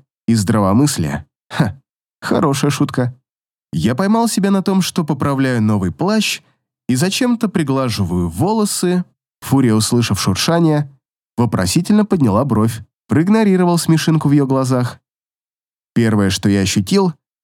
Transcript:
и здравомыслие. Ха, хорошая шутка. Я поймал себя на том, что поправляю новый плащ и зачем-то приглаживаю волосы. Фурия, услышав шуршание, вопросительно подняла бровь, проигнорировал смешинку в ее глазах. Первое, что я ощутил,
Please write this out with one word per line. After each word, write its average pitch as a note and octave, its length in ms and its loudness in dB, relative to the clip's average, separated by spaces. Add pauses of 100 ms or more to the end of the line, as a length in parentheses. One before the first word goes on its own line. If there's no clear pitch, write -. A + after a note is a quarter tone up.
(260)
и A2+ 80 2
здравомыслие. G2+ 920 0 (240)
Ха, A2+ 280 -4 (440)
хорошая D3 480 0
шутка. C3 440 -2 (580)
Я B2+ 220 -2
поймал G#3+ 340 0
себя G3 220 0
на G3 120 0
том, F#3+ 180 0
что F3 240 -2
поправляю C3+ 560 -2
новый G#2 320 0
плащ G3+ 480 -2 (480)
и A#3 60 0
зачем-то A3 540 0
приглаживаю A#2+ 800 -2
волосы. F3+ 760 -2 (380)
Фурия, C3 320 2
услышав A2 460 0
шуршание, D3+ 720 0 (460)
вопросительно E3 720 0
подняла B2 380 2
бровь, A2+ 360 -2 (280)
проигнорировал F#3 680 2
смешинку D#3+ 520 0
в C#3+ 40 4
ее C#3+ 140 4
глазах. B2+ 540 -2 (920)
Первое, G#2+ 360 2
что F#2+ 180 -2
я G2+ 120 2
ощутил, D#3+ 520 0 (320)